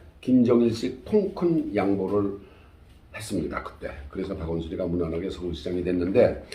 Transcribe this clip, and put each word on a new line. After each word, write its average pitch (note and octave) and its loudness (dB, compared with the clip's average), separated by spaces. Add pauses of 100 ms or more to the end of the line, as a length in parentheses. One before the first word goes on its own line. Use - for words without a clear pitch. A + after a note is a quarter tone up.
(200)
김정일식 A#2+ 4
통 G3 2
큰 D#3+ 0
양보를 G2 0 (800)
했습니다, D#2 -6
그때. - -12 (220)
그래서 F2 -6
박원순이가 E2 -4
무난하게 E2+ -2
서울시장이 F2+ -6
됐는데 F2+ 2 (100)